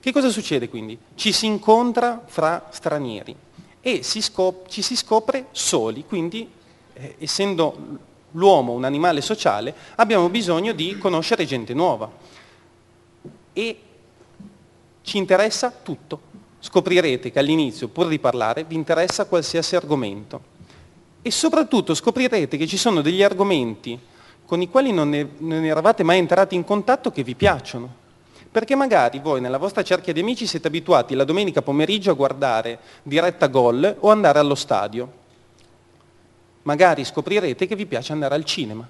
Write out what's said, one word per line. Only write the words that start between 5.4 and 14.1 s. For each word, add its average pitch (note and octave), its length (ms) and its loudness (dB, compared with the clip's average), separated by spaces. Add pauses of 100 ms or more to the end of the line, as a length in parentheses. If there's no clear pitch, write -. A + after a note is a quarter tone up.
soli, A#2+ 540 -2
quindi, F#3 420 -6 (460)
eh, C3+ 240 -18
essendo E3 800 -4 (340)
l'uomo E3 400 4
un B2 120 -4
animale D3 360 0
sociale, B2 540 -2 (220)
abbiamo G#3 340 4
bisogno F#3+ 420 0
di F3 260 -4
conoscere F3+ 460 0
gente B2 300 -6
nuova B2 360 -2 (1400)
e A3 260 -6 (1200)